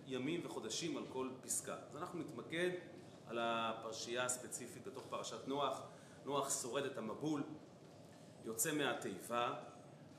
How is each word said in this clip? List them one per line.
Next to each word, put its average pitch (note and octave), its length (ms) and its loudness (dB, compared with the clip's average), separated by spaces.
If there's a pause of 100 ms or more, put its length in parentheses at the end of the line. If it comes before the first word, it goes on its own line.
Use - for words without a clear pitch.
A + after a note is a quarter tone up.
ימים C3+ 380 2
וחודשים C3+ 520 0
על A2 160 0
כל C3 180 2 (100)
פסקה. - 360 0 (140)
אז C3+ 60 -8
אנחנו F3 220 -4
נתמקד D#3 520 2 (560)
על A2+ 140 -2
הפרשייה A2+ 840 2
הספציפית A#2+ 640 -2
בתוך B2+ 220 -6
פרשת A2 400 -2
נוח. C#3 340 4 (420)
נוח - 380 4
שורד C3 220 2
את B2 140 0
המבול, C3+ 440 2 (1040)
יוצא A2+ 280 4
מהתיבה, A#2+ 840 4 (640)